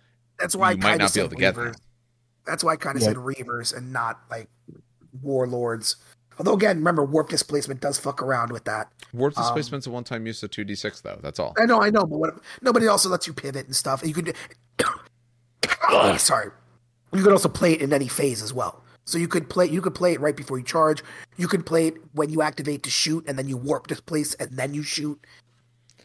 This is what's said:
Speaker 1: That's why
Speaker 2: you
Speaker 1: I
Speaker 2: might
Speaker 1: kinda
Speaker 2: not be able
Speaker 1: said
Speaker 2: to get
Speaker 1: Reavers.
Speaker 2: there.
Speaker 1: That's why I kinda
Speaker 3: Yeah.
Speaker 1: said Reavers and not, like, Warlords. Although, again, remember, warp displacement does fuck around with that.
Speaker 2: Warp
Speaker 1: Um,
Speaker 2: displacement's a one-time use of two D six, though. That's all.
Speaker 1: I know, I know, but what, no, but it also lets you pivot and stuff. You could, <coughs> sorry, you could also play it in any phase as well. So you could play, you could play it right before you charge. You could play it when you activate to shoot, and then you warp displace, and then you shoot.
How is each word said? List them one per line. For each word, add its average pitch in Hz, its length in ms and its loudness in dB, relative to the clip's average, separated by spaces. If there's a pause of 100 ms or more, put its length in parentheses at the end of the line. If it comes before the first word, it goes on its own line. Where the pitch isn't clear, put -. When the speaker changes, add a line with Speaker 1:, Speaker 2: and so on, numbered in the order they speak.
(400)
Speaker 1:
That's - 160 -4
why 185 160 2
Speaker 2:
you 180 60 0
Speaker 1:
I - 20 -2
Speaker 2:
might 104 120 2
Speaker 1:
kinda 101 140 2
Speaker 2:
not 98 80 2
be 104 60 2
able 87 100 0
Speaker 1:
said - 60 -12
Speaker 2:
to - 60 -6
get 92 140 4
Speaker 1:
Reavers. 120 80 -6
Speaker 2:
there. 117 100 -8 (720)
Speaker 1:
That's 160 160 -2
why 160 100 2
I - 40 -4
kinda 135 220 -4
Speaker 3:
Yeah. 113 80 4
Speaker 1:
said 110 100 2
Reavers 123 580 -6
and 127 180 -12
not, 117 260 -4 (100)
like, 117 200 -12 (720)
Warlords. 123 760 -2 (420)
Although, 196 160 2
again, 196 220 4
remember, 160 280 2
warp 151 240 2
displacement 143 500 -2
does 143 200 -2
fuck 139 220 -6
around 123 300 0
with 117 140 -10
that. 110 260 -4 (220)
Speaker 2:
Warp 135 240 0
Speaker 1:
Um, 120 60 0
Speaker 2:
displacement's 123 440 -2
a 123 40 -8
one-time 120 340 -8
use 113 160 -8
of 104 100 -8
two 104 120 -6
D 101 120 -6
six, - 240 -6
though. - 220 -12
That's - 180 -8
all. - 200 -4
Speaker 1:
I 226 60 6
know, 233 160 4
I 208 100 4
know, 208 160 4
but 151 100 -4
what, 160 160 -2 (280)
no, 247 120 4
but 240 100 4
it 220 40 6
also 196 200 4
lets 180 200 -2
you 160 60 -10
pivot 135 340 -8
and 131 80 -2
stuff. 135 300 0
You 156 100 -2
could, 165 200 -4 (460)
<coughs> - 1400 0
sorry, 104 320 2 (640)
you 190 100 4
could 202 80 10
also 180 180 6
play 170 240 4
it 160 80 0
in 143 120 0
any 139 140 2
phase 120 340 0
as 110 120 -6
well. 117 280 -6 (240)
So 165 120 -4
you 170 100 0
could 165 220 -2
play, 180 180 4
you 160 140 -2
could 147 140 -2
play 175 180 2
it 131 80 -4
right 147 140 0
before 135 220 -8
you 127 60 -8
charge. 156 400 2 (340)
You 175 100 0
could 170 180 0
play 165 220 4
it 160 80 -2 (180)
when 147 160 0
you 156 120 0
activate 147 420 -4
to - 60 -4
shoot, 156 380 0
and 139 100 -4
then 135 120 -4
you 131 80 -4
warp 139 300 -2
displace, 147 480 -2
and - 220 -8
then 135 160 -4
you 151 80 -4
shoot. 147 380 -6 (840)